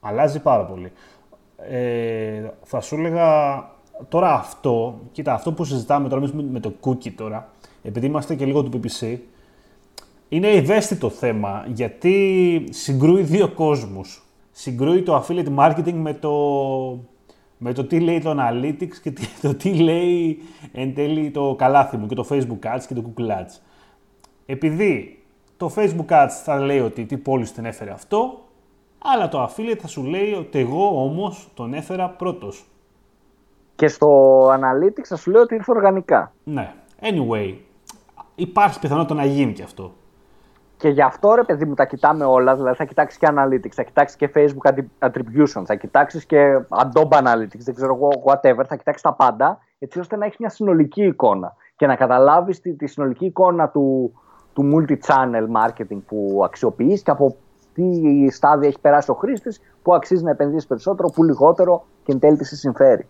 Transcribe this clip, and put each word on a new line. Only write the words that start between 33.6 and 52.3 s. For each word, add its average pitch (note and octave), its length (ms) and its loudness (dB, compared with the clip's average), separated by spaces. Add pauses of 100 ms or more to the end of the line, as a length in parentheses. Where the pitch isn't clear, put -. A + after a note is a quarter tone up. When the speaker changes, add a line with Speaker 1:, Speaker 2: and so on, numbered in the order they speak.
Speaker 2:
Και D3+ 120 2
στο C3+ 600 6
Analytics C3+ 560 0
θα F3 120 -10
σου F3 140 -6
λέει A3 120 6
ότι A#3 120 0
ήρθε A3 160 -6
οργανικά. G3 600 2 (120)
Speaker 1:
Ναι. C3+ 300 -8 (260)
Anyway, A#2 540 -4 (800)
υπάρχει F#3 440 0
πιθανότητα D#3 360 -2
να C#3+ 100 -2
γίνει C#3 280 0
και F#2 100 -12
αυτό. F#2 300 -16 (840)
Speaker 2:
Και - 120 0
γι' C#3+ 140 4
αυτό, G3+ 320 4
ρε E3 80 4
παιδί D#3 220 0
μου, C#3+ 100 -4
τα C#3 100 2
κοιτάμε D3 400 0
όλα, C3 320 4
δηλαδή B2+ 200 -2
θα D#3 80 -4
κοιτάξεις D3 340 -2
και D#3+ 120 4
Analytics, C3+ 420 0
θα C3+ 100 -6
κοιτάξεις - 340 0
και C#3+ 180 -2
Facebook C#3+ 360 2
Attrib-, C3+ 380 -4
Attribution, B2 560 0
θα G#2 100 -2
κοιτάξεις C#3 520 -2
και C#3+ 320 4 (100)
Adobe C#3 540 4
Analytics, A2+ 360 0
δεν A#2+ 160 -8
ξέρω C3 200 -2
εγώ, C#3 140 0 (160)
whatever, C3+ 420 4
θα D3+ 100 -8
κοιτάξεις - 260 -6
τα D3+ 100 2
πάντα, C3+ 460 2 (200)
έτσι D3 200 -10
ώστε F3+ 180 -8
να G#3 80 -4
έχεις G#3 140 -8
μια A3+ 100 -6
συνολική F3+ 560 0
εικόνα G#2 520 0 (200)
και D3 100 2
να C3+ 100 2
καταλάβεις D3 640 4